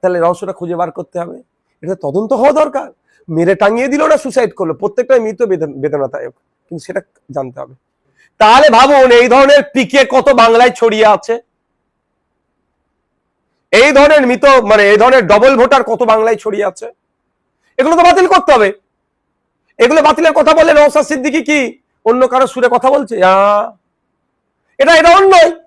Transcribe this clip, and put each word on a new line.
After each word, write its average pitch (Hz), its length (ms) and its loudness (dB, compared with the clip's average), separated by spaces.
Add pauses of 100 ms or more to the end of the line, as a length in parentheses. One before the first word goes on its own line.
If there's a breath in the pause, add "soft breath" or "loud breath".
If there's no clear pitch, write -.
তাহলে 180 180 -4
রহস্যটা 175 340 -4
খুঁজে 175 220 -10
বার 165 160 -8
করতে 175 280 -14
হবে, 170 180 -14 (460)
এটা 180 120 -10
তদন্ত 196 380 -6
হওয়া 269 180 0
দরকার। 294 360 -4 (420)
মেরে 170 260 -4
টাঙিয়ে 220 320 -2
দিল 285 200 -4
না 311 100 0
সুসাইড 254 360 -4
করলো, 165 200 -8
প্রত্যেকটাই 233 460 -4
মৃত 220 220 -8
বেদন-, 160 400 -6
বেদনাদায়ক, 135 520 -8 (340)
কিন্তু 160 180 -18
সেটা 143 160 -10 (300)
জানতে 131 280 -12
হবে। 131 240 -20 (560)
তাহলে 240 280 4 (100)
ভাবুন, 269 340 4
এই 240 220 4
ধরনের 277 280 4 (120)
পিকে 269 280 -2 (120)
কত 262 140 0 (140)
বাংলায় 226 380 2
ছড়িয়ে 220 360 0
আছে, 226 200 -8 (2500)
এই 240 240 2
ধরনের 294 320 4
মৃত, 247 160 -2 (260)
মানে, 214 200 2
এই 208 100 2
ধরনের 254 300 2
ডবল 233 280 4
ভোটার 254 240 2
কত 220 180 -4 (100)
বাংলায় 220 320 0
ছড়িয়ে 208 280 -6
আছে। - 160 -20 (880)
এগুলো 294 180 0
তো 339 80 2
বাতিল 359 300 4
করতে 311 220 0
হবে। 214 140 0 (1080)
এগুলো 262 280 2
বাতিলের 320 320 0
কথা 302 180 2
বললে 320 160 2
নওশাদ 294 360 2
সিদ্দিকী 294 400 -4
কি 302 100 0 (460)
অন্য 240 160 0 (100)
কারো 262 160 0
সুরে 247 280 -4
কথা 240 200 0
বলছে? 233 200 -4 (160)
আ, - 20 2 (1500)
এটা, 294 200 2
এটা 330 200 4
অন্যায়। 370 300 4 (180)